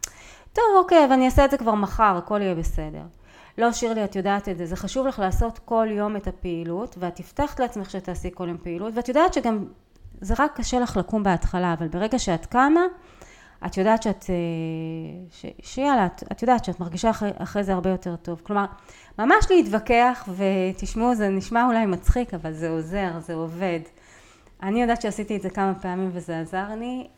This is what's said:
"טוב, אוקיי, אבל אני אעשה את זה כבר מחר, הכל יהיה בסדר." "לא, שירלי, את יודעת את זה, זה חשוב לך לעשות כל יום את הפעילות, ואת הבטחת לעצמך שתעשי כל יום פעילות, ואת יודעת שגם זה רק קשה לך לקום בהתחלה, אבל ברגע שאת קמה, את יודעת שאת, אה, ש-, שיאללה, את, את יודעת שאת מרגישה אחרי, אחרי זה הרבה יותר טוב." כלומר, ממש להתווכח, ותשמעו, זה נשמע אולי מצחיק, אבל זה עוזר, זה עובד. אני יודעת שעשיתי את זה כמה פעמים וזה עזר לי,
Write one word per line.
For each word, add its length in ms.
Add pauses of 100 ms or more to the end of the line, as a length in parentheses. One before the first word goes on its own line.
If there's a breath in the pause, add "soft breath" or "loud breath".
(540 loud breath)
"טוב, 120 (120)
אוקיי, 280
אבל 80
אני 120
אעשה 200
את 60
זה 60
כבר 180
מחר, 420
הכל 240
יהיה 140
בסדר." 480 (540 loud breath)
"לא, 140
שירלי, 320
את 120
יודעת 340
את 80
זה, 80
זה 100
חשוב 320
לך 120
לעשות 400
כל 320
יום 240
את 120
הפעילות, 720
ואת 200
הבטחת 400
לעצמך 300
שתעשי 440
כל 160
יום 80
פעילות, 380
ואת 120
יודעת 260
שגם 320 (560)
זה 180
רק 160
קשה 240
לך 180
לקום 260
בהתחלה, 500
אבל 140
ברגע 320
שאת 260
קמה, 360 (840 loud breath)
את 120
יודעת 260
שאת, 260
אה, 60 (960)
ש-, 140 (160)
שיאללה, 440
את, 260
את 100
יודעת 240
שאת 140
מרגישה 300
אחרי, 280
אחרי 260
זה 100
הרבה 160
יותר 260
טוב." 280
כלומר, 220 (540 loud breath)
ממש 300
להתווכח, 840
ותשמעו, 800
זה 140
נשמע 360
אולי 200
מצחיק, 480
אבל 200
זה 160
עוזר, 500
זה 140
עובד. 460 (840 loud breath)
אני 180
יודעת 200
שעשיתי 340
את 60
זה 80
כמה 260
פעמים 380
וזה 260
עזר 400
לי, 280 (100)